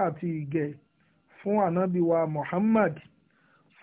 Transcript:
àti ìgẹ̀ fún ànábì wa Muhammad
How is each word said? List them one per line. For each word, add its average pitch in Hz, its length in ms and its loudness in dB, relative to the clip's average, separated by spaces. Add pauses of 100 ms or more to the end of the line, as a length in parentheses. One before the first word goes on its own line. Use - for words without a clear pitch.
àti 160 200 -6 (140)
ìgẹ̀ 147 340 -4 (640)
fún 208 200 -2
ànábì 180 420 0
wa 165 260 2
Muhammad 175 680 0 (880)